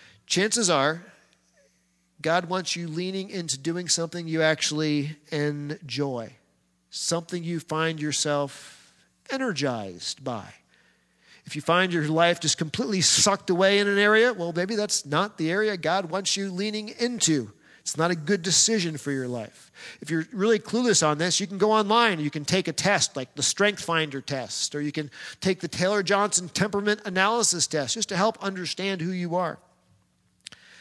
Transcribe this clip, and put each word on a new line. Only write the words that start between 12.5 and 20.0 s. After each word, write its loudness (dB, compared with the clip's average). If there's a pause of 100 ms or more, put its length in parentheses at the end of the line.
completely -2
sucked 2
away 6
in 2
an 2
area, 6
well, -6
maybe -2
that's -2
not 0
the 0
area 0
God -2
wants -2
you -4
leaning -4
into. 0 (300)
It's -8
not 2
a 0
good -2
decision 2
for -6
your -4
life. -10 (300)